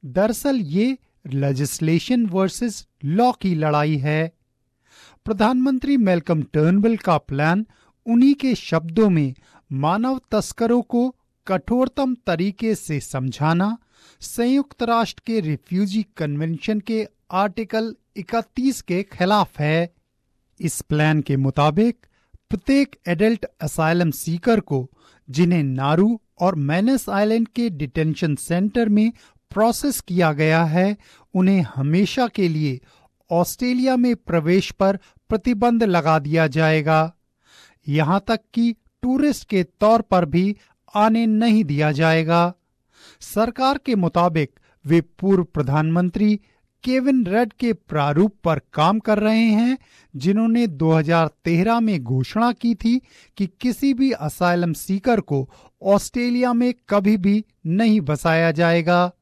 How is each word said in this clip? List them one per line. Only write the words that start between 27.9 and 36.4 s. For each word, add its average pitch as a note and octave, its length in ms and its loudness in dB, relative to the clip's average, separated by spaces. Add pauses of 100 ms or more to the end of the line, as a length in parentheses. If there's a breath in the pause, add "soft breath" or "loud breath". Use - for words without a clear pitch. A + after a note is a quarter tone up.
सेंटर G#3 420 0
में G#3+ 240 2 (420 soft breath)
प्रोसेस A#3 540 0
किया E3+ 240 2
गया D#3 320 2
है, F#3 320 0 (380 soft breath)
उन्हें F#3 280 4 (140)
हमेशा F3 580 0
के F#3+ 140 0
लिए D3+ 300 -2 (520 soft breath)
ऑस्ट्रेलिया B3 680 0
में A#3+ 200 2
प्रवेश E3+ 540 0 (100)
पर G3 160 2 (320 soft breath)
प्रतिबंध A#3 560 0
लगा D#3+ 340 2
दिया D#3 280 0